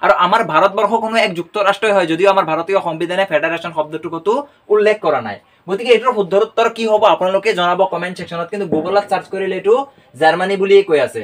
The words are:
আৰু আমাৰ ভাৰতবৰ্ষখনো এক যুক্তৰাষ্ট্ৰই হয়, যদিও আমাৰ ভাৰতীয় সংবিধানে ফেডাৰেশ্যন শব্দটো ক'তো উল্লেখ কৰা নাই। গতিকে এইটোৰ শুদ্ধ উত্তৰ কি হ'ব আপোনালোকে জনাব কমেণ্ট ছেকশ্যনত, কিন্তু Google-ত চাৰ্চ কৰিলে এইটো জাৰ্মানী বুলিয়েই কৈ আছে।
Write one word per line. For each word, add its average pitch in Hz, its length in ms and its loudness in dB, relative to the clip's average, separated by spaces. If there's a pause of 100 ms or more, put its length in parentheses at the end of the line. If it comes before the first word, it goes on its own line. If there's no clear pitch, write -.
আৰু 190 100 4 (120)
আমাৰ 214 160 2 (100)
ভাৰতবৰ্ষখনো 220 720 0
এক 202 140 -4
যুক্তৰাষ্ট্ৰই 196 560 0
হয়, 185 160 2
যদিও 170 220 2
আমাৰ 190 180 2
ভাৰতীয় 170 360 0
সংবিধানে 170 440 -4
ফেডাৰেশ্যন 165 460 -2
শব্দটো 156 360 -6
ক'তো 165 200 -2 (400)
উল্লেখ 208 320 2
কৰা 147 220 0
নাই। 101 100 -10 (300)
গতিকে 233 280 0
এইটোৰ 240 220 0
শুদ্ধ 185 160 -2 (120)
উত্তৰ 233 300 -2
কি 226 160 -6
হ'ব 214 120 2 (100)
আপোনালোকে 190 360 0 (100)
জনাব 180 200 0 (140)
কমেণ্ট 175 240 -6
ছেকশ্যনত, 170 340 -10
কিন্তু 202 220 -6
Google-ত 185 380 0
চাৰ্চ 185 220 -4
কৰিলে 190 260 -4
এইটো 208 160 2 (460)
জাৰ্মানী 180 400 2
বুলিয়েই 196 280 4
কৈ 151 180 4
আছে। 110 160 -8